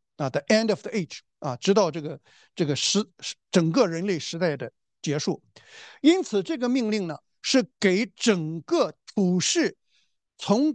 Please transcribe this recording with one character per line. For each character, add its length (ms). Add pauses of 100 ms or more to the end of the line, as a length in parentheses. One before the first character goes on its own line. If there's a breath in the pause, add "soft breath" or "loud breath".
(160)
啊， 140
the 120
end 280
of 100
the 120
age 260 (220)
啊， 160
直 180
到 160
这 100
个， 180 (360 soft breath)
这 100
个 100
时-， 300 (460)
整 220
个 140
人 200
类 120
时 200
代 180
的 160 (300)
结 160
束。 240 (580 loud breath)
因 220
此 180
这 160
个 120
命 200
令 200
呢， 80 (260)
是 240 (140)
给 340
整 460
个 340 (220)
普 240
世 360 (600)
从 360